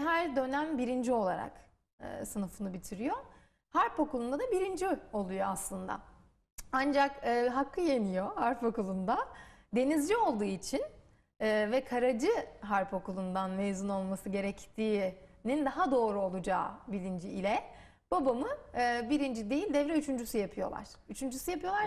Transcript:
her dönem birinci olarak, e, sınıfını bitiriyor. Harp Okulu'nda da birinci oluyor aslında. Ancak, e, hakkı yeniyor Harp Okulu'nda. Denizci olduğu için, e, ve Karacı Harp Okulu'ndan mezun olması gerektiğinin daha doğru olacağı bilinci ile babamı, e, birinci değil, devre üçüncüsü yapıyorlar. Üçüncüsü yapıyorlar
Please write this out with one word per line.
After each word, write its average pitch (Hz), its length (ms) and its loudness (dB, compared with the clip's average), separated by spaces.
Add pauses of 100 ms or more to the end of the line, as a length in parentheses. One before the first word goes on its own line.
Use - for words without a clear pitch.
her 330 300 2
dönem 277 420 0
birinci 247 360 0
olarak, 190 380 0 (480)
e, 95 260 -8
sınıfını 196 480 -6
bitiriyor. 208 420 -6 (540)
Harp 392 300 0
Okulu'nda 269 400 -2
da 508 120 -2
birinci 370 360 0 (260)
oluyor 190 360 -2
aslında. 185 500 -6 (720)
Ancak, 277 560 2
e, 240 220 4
hakkı 269 320 0
yeniyor 226 540 2
Harp 247 280 0
Okulu'nda. 196 540 0 (580)
Denizci 294 420 4
olduğu 294 260 2
için, 196 380 -2 (580)
e, 214 320 4
ve 262 120 2
Karacı 247 440 2 (340)
Harp 202 320 0
Okulu'ndan 185 580 -2
mezun 196 380 -2
olması 190 400 -2
gerektiğinin 202 1400 -2
daha 277 260 2
doğru 214 300 4
olacağı 185 460 0 (200)
bilinci 190 420 -4
ile 196 340 -2 (480)
babamı, 269 360 2 (300)
e, 240 320 0
birinci 262 400 0
değil, 302 240 0
devre 294 240 2
üçüncüsü 254 400 -2
yapıyorlar. 196 460 -2 (260)
Üçüncüsü 262 420 -6
yapıyorlar 370 360 0